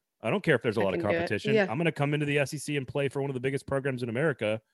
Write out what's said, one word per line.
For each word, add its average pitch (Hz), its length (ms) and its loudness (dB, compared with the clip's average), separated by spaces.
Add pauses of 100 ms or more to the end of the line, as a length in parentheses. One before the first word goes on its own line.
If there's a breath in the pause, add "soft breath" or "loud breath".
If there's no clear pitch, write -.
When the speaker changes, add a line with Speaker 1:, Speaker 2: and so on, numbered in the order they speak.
(220)
Speaker 1:
I 113 80 -2
don't 190 120 0
care 151 140 4
if - 60 2
there's 113 140 2
a 113 40 2
Speaker 2:
I 101 40 4
Speaker 1:
lot 95 100 2
of 87 60 0
Speaker 2:
can 101 100 0
do - 40 4
it." 165 40 2
Speaker 1:
competition. 170 360 0
Speaker 2:
Yeah. 196 160 4
Speaker 1:
I'm - 80 -2
gonna 165 140 2
come 143 220 0
into 147 120 0
the 143 140 2
S 135 120 -2
E 151 60 -6
C 147 180 -4
and 131 120 -4
play 139 200 0
for 139 140 -4
one 139 80 -4
of 135 40 -4
the 123 60 -4
biggest 135 240 -2
programs 135 380 -2
in 120 60 -4
America. 113 520 0 (140)